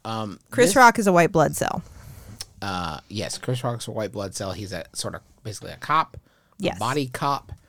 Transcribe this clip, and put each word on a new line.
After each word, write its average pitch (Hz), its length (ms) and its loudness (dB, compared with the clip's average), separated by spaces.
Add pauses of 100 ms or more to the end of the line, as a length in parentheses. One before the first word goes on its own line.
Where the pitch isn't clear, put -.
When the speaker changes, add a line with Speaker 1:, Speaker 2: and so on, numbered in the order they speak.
Speaker 1:
Um, 110 360 -6 (120)
Speaker 2:
Chris 247 180 4
Speaker 1:
this 202 60 2
Speaker 2:
Rock 240 240 8
is 202 80 2
a 190 60 6
white 170 180 6
blood 151 240 4
cell. - 280 -4 (800)
Speaker 1:
Uh, 90 460 -6
yes, 101 300 -6
Chris 127 260 -4
Rock's 120 240 -6
a 117 40 -10
white 110 200 -4
blood 98 240 -6
cell. 98 160 -6
He's 95 220 -10
a 85 180 -8
sort 95 240 -8
of 82 60 -12 (220)
basically - 280 -12
a - 60 -14
cop, - 400 -2 (400)
Speaker 2:
Yes. 170 180 -4
Speaker 1:
a 87 40 -10
body 131 280 -2
cop, 143 460 -4 (160)